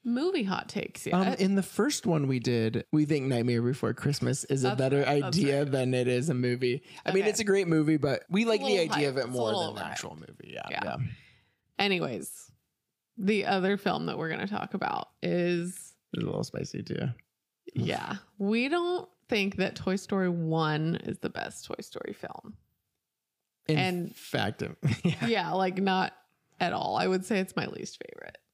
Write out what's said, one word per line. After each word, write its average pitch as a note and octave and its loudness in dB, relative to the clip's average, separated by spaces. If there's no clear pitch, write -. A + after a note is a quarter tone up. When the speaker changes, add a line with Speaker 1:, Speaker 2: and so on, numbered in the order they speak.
Speaker 1:
movie C#4 0
hot F#3+ -2
takes - -8
Speaker 2:
Um, F3+ 4
Speaker 1:
yet. F#3+ 2
Speaker 2:
in F#3+ 4
the G3 4
first B3 0
one D#3+ 4
we C3 2
did, A#2 2
we D3+ 6
think C#3+ 2
Nightmare A#2+ 2
Before A#2+ 0
Christmas C3 0
is C3+ 0
a B2+ 4
Speaker 1:
That's B2 0
Speaker 2:
better C3+ 4
Speaker 1:
right, C#3 4
that's C3+ -2
Speaker 2:
idea C#3 4
Speaker 1:
right. D3 0
Speaker 2:
than B2+ 2
it B2 2
is B2 2
a D3+ 2
movie. B2 0
I - 2
mean, F#3+ 4
Speaker 1:
Okay. G#3 4
Speaker 2:
it's G#3 -2
a A3+ 0
great G3 4
movie, D#3 4
but C#3 0
we G3 4
Speaker 1:
It's A#3 4
a A3+ 2
Speaker 2:
like G#3+ 4
the C4+ -2
Speaker 1:
little G3+ 4
Speaker 2:
idea D#3+ 0
Speaker 1:
hype. D3 2
Speaker 2:
of B2+ -2
it C#3 2
Speaker 1:
It's A#2 -2
a B2+ -6
Speaker 2:
more A#2+ 0
Speaker 1:
little A2 0
Speaker 2:
than - -6
the - -8
Speaker 1:
overhyped. D#2+ -8
Speaker 2:
actual - -8
movie. - -18
Yeah, - -10
Speaker 1:
Yeah. - -4
Speaker 2:
yeah. A#1+ -4
Speaker 1:
Anyways, E3 -2
the G3+ 2
other F#3+ 2
film E3+ -2
that - -4
we're D#3+ -4
gonna D#3+ -4
talk - -6
about - -4
is F3 -2
Speaker 2:
It's - -4
a - -2
little - -2
spicy - -8
too. - -4
Speaker 1:
Yeah. - -2
We A3+ 0
don't F4 0
think G3 0
that F#3+ -2
Toy F#3+ -2
Story F#3+ 0
one D#3+ 2
is - -6
the - -4
best - -10
Toy - -8
Story - -10
film. - -12
Speaker 2:
In D#3 4
Speaker 1:
And F3+ -2
Speaker 2:
fact, - -2
<laughs> - 0
yeah. F3+ 0
Speaker 1:
yeah, G3 0
like, F#3 0
not F#3 2
at F3 2
all. - -2
I F#3 2
would F#3 2
say G#3 0
it's F#3+ -2
my C3+ -2
least - -10
favorite. G1+ -16